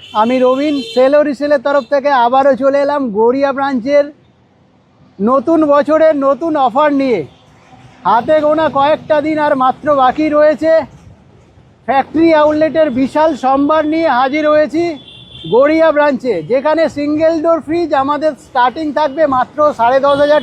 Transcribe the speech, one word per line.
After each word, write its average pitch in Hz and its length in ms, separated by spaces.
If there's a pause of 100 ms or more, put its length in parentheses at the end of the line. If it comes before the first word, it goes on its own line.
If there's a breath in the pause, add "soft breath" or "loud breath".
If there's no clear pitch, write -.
(140)
আমি 233 260
রবিন। 269 420 (120)
সেল 262 220
ও 294 80
রিসেলের 294 380
তরফ 277 280
থেকে 285 200
আবারও 262 460
চলে 277 260
এলাম 277 320
গড়িয়া 262 380
ব্রাঞ্চের 277 600 (1080)
নতুন 294 440
বছরের 302 500
নতুন 285 400
অফার 285 380
নিয়ে। 254 320 (800)
হাতে 240 380
গোনা 302 280
কয়েকটা 294 520
দিন 311 180
আর 294 160
মাত্র 254 400
বাকি 269 340
রয়েছে। 302 520 (1040)
ফ্যাক্টরি 285 480
আউটলেটের 302 560
বিশাল 269 460
সম্ভার 285 500
নিয়ে 320 240
হাজির 269 380
হয়েছি 302 500 (540)
গড়িয়া 311 400
ব্রাঞ্চে, 262 520
যেখানে 277 460
সিঙ্গেল 302 520
ডোর 330 200
ফ্রিজ 320 320
আমাদের 285 380
স্টার্টিং 262 640
থাকবে 302 340
মাত্র 277 500
সাড়ে 240 220
দশ 285 180
হাজার 294 260